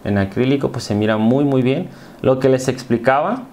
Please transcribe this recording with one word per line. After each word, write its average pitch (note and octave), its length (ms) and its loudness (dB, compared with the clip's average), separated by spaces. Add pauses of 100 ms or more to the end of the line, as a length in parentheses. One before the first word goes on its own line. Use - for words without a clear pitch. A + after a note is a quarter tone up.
en G2+ 140 0
acrílico, B2+ 540 0
pues A#2+ 100 -8
se G#2 140 -4
mira G#2+ 200 2
muy, A#2+ 280 2
muy C3+ 180 2
bien. C3+ 260 -2 (340)
Lo C3 180 2
que C3+ 80 2
les C3 180 2
explicaba C3 760 -2 (100)